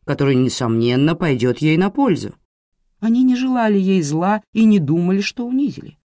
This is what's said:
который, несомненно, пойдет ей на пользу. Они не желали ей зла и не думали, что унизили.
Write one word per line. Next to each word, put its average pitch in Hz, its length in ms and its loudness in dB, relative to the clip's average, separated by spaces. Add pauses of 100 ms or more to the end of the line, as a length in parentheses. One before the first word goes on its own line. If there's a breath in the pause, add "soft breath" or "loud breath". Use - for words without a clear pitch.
который, 139 320 0
несомненно, 127 800 0
пойдет 123 420 0
ей 156 200 0
на 196 120 2
пользу. 156 440 -2 (640)
Они 233 240 0
не 254 100 2
желали 247 420 0
ей 190 260 2
зла 170 400 -2 (100)
и 220 120 2
не 208 140 6
думали, 175 420 0
что 240 240 -8
унизили. 254 600 -4